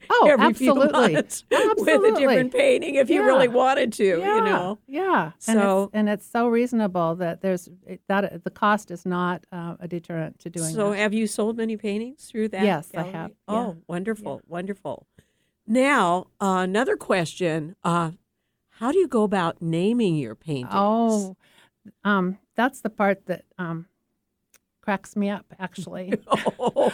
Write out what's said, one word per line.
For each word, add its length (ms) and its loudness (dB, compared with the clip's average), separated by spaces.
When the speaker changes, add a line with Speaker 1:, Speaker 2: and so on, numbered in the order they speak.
Speaker 1:
Oh, 220 6
Speaker 2:
every 240 6
few 160 2
Speaker 1:
absolutely. 420 4
Speaker 2:
months 340 -2
<laughs> 40 -8
with 100 4
a 120 4
Speaker 1:
Absolutely. 540 4
Speaker 2:
different 280 2
painting 400 2
if 160 2
you 120 4
really 260 6
Speaker 1:
Yeah. 40 -8
Speaker 2:
wanted 400 2
to, 120 0
you 160 2
Speaker 1:
Yeah. 200 2
Speaker 2:
know? 460 0
Speaker 1:
Yeah. 460 -2
And 140 4
Speaker 2:
So 220 2
Speaker 1:
it's, 100 -6
and 160 0
it's 180 -4
so 220 0
reasonable 680 0
that 260 -6
there's, 260 -4
it, 220 -16
that, 360 -2
the 60 -8
cost 400 0
is 140 -12
not, 480 -4
uh, 260 -10
a 80 -14
deterrent 520 -8
to 100 -14
doing 260 -6
Speaker 2:
So 180 0
Speaker 1:
that. 80 -6
Speaker 2:
have 120 -2
you 140 -2
sold 320 -4
many 180 -4
paintings 480 -8
through 240 -6
that 160 -6
Speaker 1:
Yes, 300 0
I 80 -12
Speaker 2:
gallery? 100 -10
Speaker 1:
have. 180 -12
Speaker 2:
Oh, 80 -6
Speaker 1:
Yeah. 80 -8
Speaker 2:
wonderful, 540 -8
Speaker 1:
Yeah. 80 -20
Speaker 2:
wonderful. 560 -10
Now, 600 2
uh, 220 0
another 340 0
question. 840 -2
Uh, 300 -2
how 140 -2
do 60 0
you 100 2
go 160 2
about 360 -2
naming 540 0
your 220 -4
paintings? 360 -8
Speaker 1:
Oh, 640 0
um, 340 0
that's 260 -2
the 80 -6
part 380 -2
that, 180 -8
um, 280 -8
cracks 360 -6
me 120 -2
up, 180 -8
actually. 600 -10
Speaker 2:
<laughs> 400 -4
Oh, 360 0